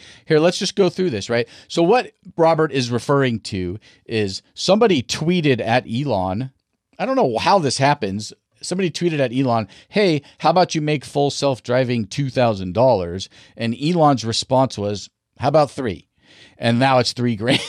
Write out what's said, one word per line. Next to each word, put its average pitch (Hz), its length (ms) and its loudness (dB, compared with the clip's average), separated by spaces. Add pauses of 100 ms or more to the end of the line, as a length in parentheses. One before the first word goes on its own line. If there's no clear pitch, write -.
(260)
here, 156 140 4
let's 175 180 2
just - 180 -6
go 190 140 4
through 180 220 -2
this, 101 180 -6
right? 117 180 0 (200)
So - 160 0
what 220 300 2 (220)
Robert 160 360 2
is 123 180 -2
referring 123 520 0
to 92 360 -6 (300)
is 104 340 -2 (140)
somebody 196 480 2
tweeted 151 580 0
at 113 260 0
Elon. 113 640 -4 (480)
I 180 80 -6
don't 262 100 -4
know 139 220 0
how 185 220 4
this 139 180 0
happens. 110 560 0 (260)
Somebody 180 300 -4
tweeted 160 300 -2
at 127 120 0
Elon, 117 360 0 (220)
"Hey, 180 340 0 (160)
how 156 100 2
about 175 240 2
you 160 80 -2
make 151 240 -2
full 143 240 -2
self-driving 123 800 -2
two 139 240 -4
thousand 101 420 0
dollars?" 98 560 0 (260)
And 117 240 -4
Elon's 147 460 2
response 123 540 -2
was, 101 300 -6 (280)
"How 123 120 -2
about 147 200 2
three?" 113 380 -8 (500)
And 117 220 0
now 131 200 4
it's 120 140 0
three 120 220 -2
grand 113 340 0